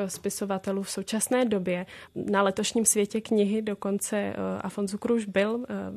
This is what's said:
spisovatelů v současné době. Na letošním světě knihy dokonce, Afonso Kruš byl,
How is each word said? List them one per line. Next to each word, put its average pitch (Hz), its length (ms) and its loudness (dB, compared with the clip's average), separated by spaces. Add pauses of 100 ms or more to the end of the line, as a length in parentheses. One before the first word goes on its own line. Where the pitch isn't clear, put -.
spisovatelů 196 760 -4
v - 80 -8
současné 226 540 0
době. 185 400 0 (300)
Na 202 260 2
letošním 202 440 2
světě 208 360 2
knihy 214 400 4
dokonce, 202 720 -2 (280)
Afonso 202 360 -4
Kruš 233 280 2
byl, 208 400 0 (320)